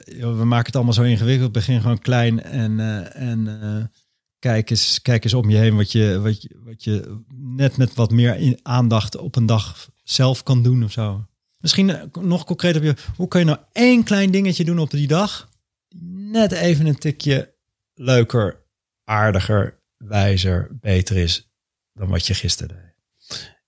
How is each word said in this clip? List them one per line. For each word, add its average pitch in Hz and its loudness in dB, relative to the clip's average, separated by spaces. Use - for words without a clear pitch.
joh, 117 -8
we 113 0
maken 117 2
het - -12
allemaal 120 2
zo 120 2
ingewikkeld. 120 2
Begin 120 0
gewoon 117 0
klein 120 0
en, 110 -4
eh, 110 -6
en, 107 -6
eh, 107 -4
kijk 110 0
eens, - -2
kijk 117 2
eens 110 2
om 107 2
je 107 6
heen 110 4
wat 104 0
je, 104 2
wat 107 -2
je, - -20
wat 110 -20
je 107 -6
net 131 -2
met 127 2
wat 113 2
meer 120 4
in-, 127 0
aandacht 117 0
op - -8
een 117 2
dag - -2
zelf 131 0
kan 123 0
doen 123 2
of 104 -6
zo. 104 -6
Misschien, 196 0
eh, 151 -6
nog 175 -2
concreet 175 0
op 151 0
je, 151 2
hoe 180 -4
kun 180 2
je 170 4
nou 151 0
één 240 4
klein 196 2
dingetje 185 0
doen 175 0
op 156 -2
die 143 -2
dag 175 -2
die 175 -20
net 196 -2
even 170 2
een 147 0
tikje 143 -2
leuker, 120 2
aardiger, 107 0
wijzer, 98 0
beter 95 0
is 87 -2
dan 98 -8
wat 87 -2
je 95 0
gisteren 87 -6
deed? - -20